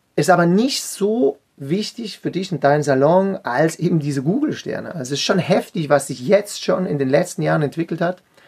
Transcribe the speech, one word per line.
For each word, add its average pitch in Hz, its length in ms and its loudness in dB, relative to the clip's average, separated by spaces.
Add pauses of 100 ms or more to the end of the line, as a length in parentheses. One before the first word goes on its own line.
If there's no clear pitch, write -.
(160)
ist 147 140 2
aber 175 160 6
nicht 214 360 2
so 233 540 0 (220)
wichtig 196 640 -6
für 165 100 -4
dich 185 200 -6
und 151 140 -2
deinen 147 180 4
Salon 156 600 2
als 143 360 0
eben 170 200 2
diese 143 240 -4
Google-Sterne. 196 720 -4
Also 127 180 -8
es - 0 -
ist 139 80 -4
schon 196 180 0
heftig, 165 520 -2
was 143 160 2
sich 123 200 -10
jetzt 202 380 0
schon 185 220 0
in 147 120 -2
den 131 120 0
letzten - 320 0
Jahren 156 180 2
entwickelt 160 400 -4
hat. 175 220 -4 (260)